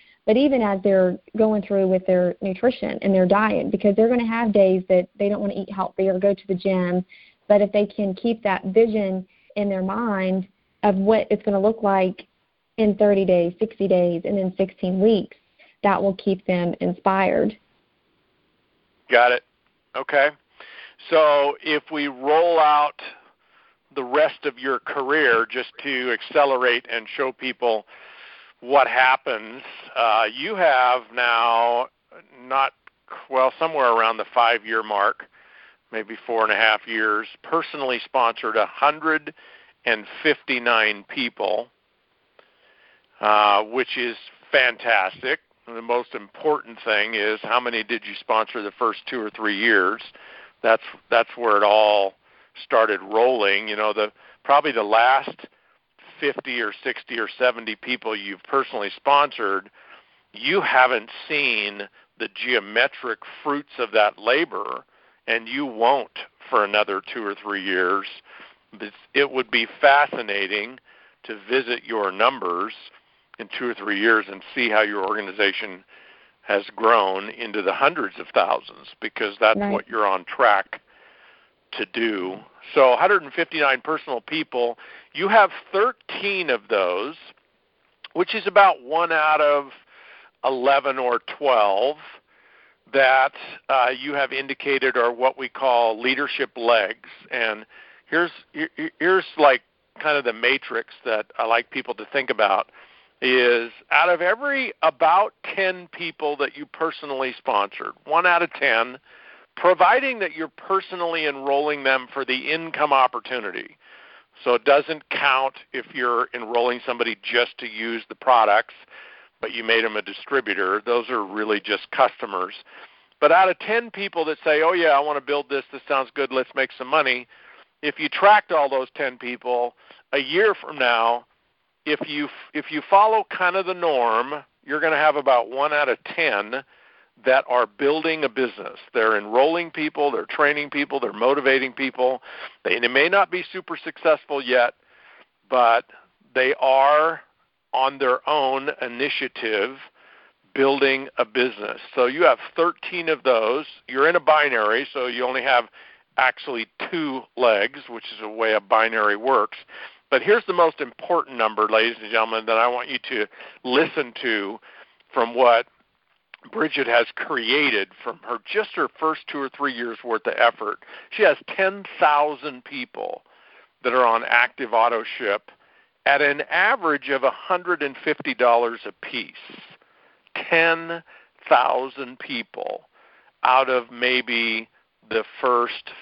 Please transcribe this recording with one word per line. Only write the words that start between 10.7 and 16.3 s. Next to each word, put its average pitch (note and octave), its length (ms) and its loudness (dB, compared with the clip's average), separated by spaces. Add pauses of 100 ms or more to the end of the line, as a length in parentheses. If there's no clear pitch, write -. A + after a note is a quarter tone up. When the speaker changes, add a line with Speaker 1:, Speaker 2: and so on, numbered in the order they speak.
Speaker 1:
of G#3 120 2
what G3+ 340 2
it's G#3 140 0
gonna G3+ 160 0
look A3 240 0
like F#3+ 420 0 (520)
in G#3+ 180 2
thirty G3+ 300 4
days, F3 340 4
sixty A3 280 -2
days, F3 380 2
and G#3 120 -2
in F#3 200 -2
sixteen F#3+ 420 -2
weeks, G#3 380 2 (460)
that F#3+ 180 2
will G3 140 0
keep F#3+ 300 -2